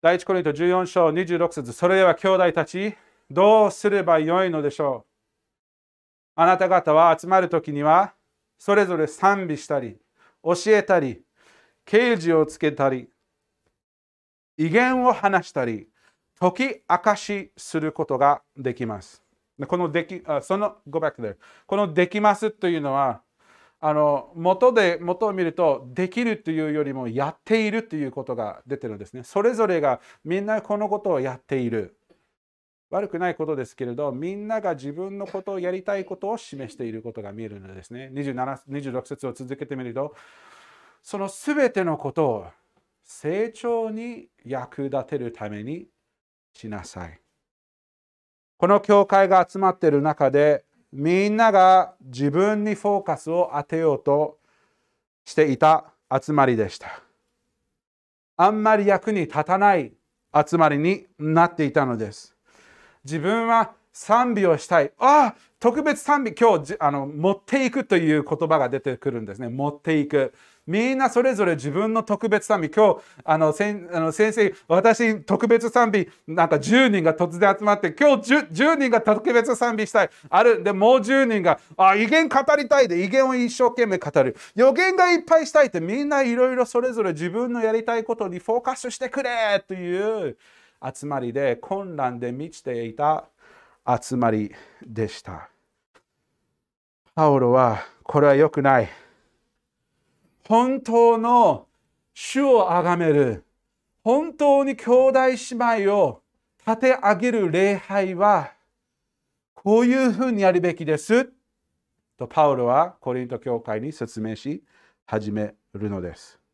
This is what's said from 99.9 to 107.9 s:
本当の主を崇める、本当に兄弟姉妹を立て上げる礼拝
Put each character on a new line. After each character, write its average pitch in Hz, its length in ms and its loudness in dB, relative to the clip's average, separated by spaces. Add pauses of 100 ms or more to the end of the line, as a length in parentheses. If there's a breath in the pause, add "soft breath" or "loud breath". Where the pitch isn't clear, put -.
本 247 340 2
当 233 380 4
の 226 480 2 (480)
主 - 280 -4
を 233 280 4
崇 175 260 2
め 165 160 2
る、 131 320 2 (580)
本 285 300 0
当 277 320 4
に 269 120 -4
兄 - 140 -6
弟 262 280 4 (580)
姉 202 80 -2
妹 202 100 2
を 180 280 0 (440)
立 226 140 -2
て 254 140 4
上 208 220 2
げ 233 160 -2
る 202 180 0
礼 196 260 2
拝 190 380 -4